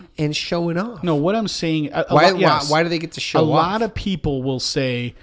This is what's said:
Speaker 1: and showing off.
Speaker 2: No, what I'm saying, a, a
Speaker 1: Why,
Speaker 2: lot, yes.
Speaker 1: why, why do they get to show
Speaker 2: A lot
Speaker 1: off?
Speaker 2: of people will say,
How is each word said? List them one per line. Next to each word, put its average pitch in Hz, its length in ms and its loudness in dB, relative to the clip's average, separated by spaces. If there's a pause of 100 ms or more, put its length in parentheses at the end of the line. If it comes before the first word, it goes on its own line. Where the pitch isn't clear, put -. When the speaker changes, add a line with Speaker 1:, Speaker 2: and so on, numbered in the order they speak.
(180)
Speaker 1:
and 151 160 0
showing 170 420 -2
off. 202 280 -6
Speaker 2:
No, 170 100 2
what 160 220 2
I'm 226 120 -2
saying, 160 440 -2
a, 160 160 0
a - 60 0
Speaker 1:
Why, 160 160 8
Speaker 2:
lot, 185 100 0
yes. 151 300 2
Speaker 1:
why, 151 80 4
why 165 40 4
do 170 60 0
they 165 100 -2
get 160 140 -8
to - 80 -12
show - 200 -2
Speaker 2:
A - 20 4
lot 165 400 2
Speaker 1:
off? 226 80 0
Speaker 2:
of - 40 -18
people 151 480 -2
will 131 180 -2
say, 123 640 -2